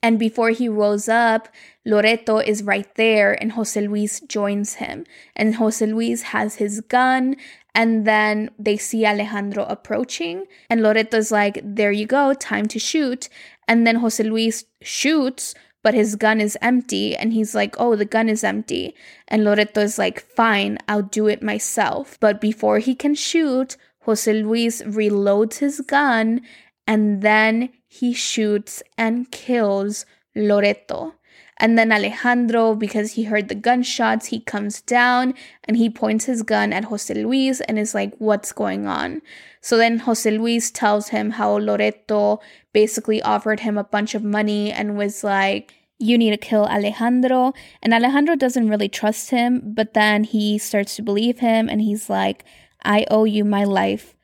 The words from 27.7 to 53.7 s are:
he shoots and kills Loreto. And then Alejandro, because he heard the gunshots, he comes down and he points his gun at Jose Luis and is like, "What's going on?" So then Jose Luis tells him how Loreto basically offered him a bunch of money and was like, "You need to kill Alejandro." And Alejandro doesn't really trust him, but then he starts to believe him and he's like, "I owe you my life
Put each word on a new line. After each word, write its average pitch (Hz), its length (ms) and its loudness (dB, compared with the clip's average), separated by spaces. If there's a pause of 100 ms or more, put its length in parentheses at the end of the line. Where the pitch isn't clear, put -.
he 240 280 -4
shoots 214 680 -2 (140)
and 226 340 -2
kills 208 760 -2 (280)
Loreto. 208 800 0 (440)
And 226 200 4
then 226 120 4
Alejandro, 226 840 2
because 214 380 -4
he 226 120 -2
heard 208 240 -2
the - 60 -6
gunshots, 226 720 0
he 226 140 -8
comes 208 420 -8
down 247 500 2 (320)
and 226 140 0
he 233 100 4
points 214 380 -2
his 233 160 -2
gun 208 300 0
at 196 120 -2
Jose 214 300 -8
Luis 262 480 0
and 214 160 -2
is 214 160 -4
like, 202 240 -4
"What's 208 340 -2
going 202 340 -6
on?" 202 360 -6 (400)
So 233 160 0
then 233 220 2
Jose 226 300 0
Luis 226 400 -2
tells 208 380 0
him 214 220 -4
how 208 260 0
Loreto 208 840 0 (340)
basically 214 480 2
offered 214 380 0
him 214 180 -2
a 202 60 -4
bunch 208 300 -4
of 214 80 -4
money 208 480 -2
and 208 280 -6
was 202 260 -4
like, 196 500 0 (240)
"You 233 200 4
need 226 140 4
to 208 40 0
kill 214 300 0
Alejandro." 247 880 0 (280)
And 226 120 2
Alejandro 277 420 2
doesn't 254 320 0
really 208 220 0
trust - 400 -4
him, 247 340 0
but 214 300 -4
then 214 300 4
he 208 340 0
starts 202 380 -4
to 214 60 -10
believe 226 360 0
him 226 320 2
and 214 100 0
he's 214 300 -2
like, 196 340 -2 (400)
"I 208 260 2
owe 220 140 4
you 208 220 2
my 202 180 2
life 196 600 -2